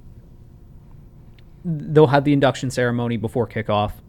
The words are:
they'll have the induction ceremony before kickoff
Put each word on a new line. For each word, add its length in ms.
they'll 420
have 180
the 80
induction 380
ceremony 460
before 300
kickoff 460